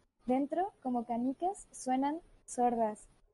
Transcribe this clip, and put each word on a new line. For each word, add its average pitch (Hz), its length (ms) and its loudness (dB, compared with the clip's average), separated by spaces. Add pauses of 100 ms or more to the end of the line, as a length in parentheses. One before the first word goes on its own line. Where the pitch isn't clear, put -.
(280)
dentro, 294 440 2 (120)
como 240 220 -2
canicas, 262 680 -2
suenan 277 480 -2 (260)
sordas. 233 640 0 (240)